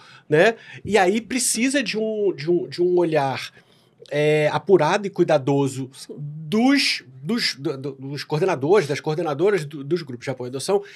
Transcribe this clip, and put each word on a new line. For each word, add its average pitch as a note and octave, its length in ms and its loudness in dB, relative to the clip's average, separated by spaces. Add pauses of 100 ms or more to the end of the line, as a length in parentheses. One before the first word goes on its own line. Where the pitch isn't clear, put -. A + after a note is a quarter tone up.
(260)
né? F3+ 280 4 (280)
E G3 140 -2
aí G3+ 240 4
precisa B3 640 -2
de G3+ 160 -4
um, G#3+ 360 0
de C#3+ 160 -4
um, E3+ 160 2
de C#3+ 160 -4
um F3+ 160 4
olhar, D3 540 0 (580)
é, D3+ 420 2
apurado F3+ 540 2
e F#3+ 40 -4
cuidadoso C#3 800 0 (200)
dos, G3+ 920 0 (200)
dos, G#3 320 -4
do, C#3 240 -6
do, C3+ 140 -8
dos C3+ 300 -10
coordenadores, D#3 640 2
das C#3 140 -4
coordenadoras D#3+ 640 -2
do, C#3+ 180 -12
dos D#3+ 200 -4
grupos B2+ 240 -12
de C#3 40 -4
apoio B2 180 -8
à - 20 -10
adoção, F#3+ 340 -2 (100)